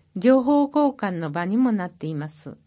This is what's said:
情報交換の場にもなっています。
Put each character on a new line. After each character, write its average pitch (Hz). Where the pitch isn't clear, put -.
情 254
報 285
交 285
換 214
の 165
場 175
に 196
も 254
な 196
っ -
て -
い 160
ま 151
す。 -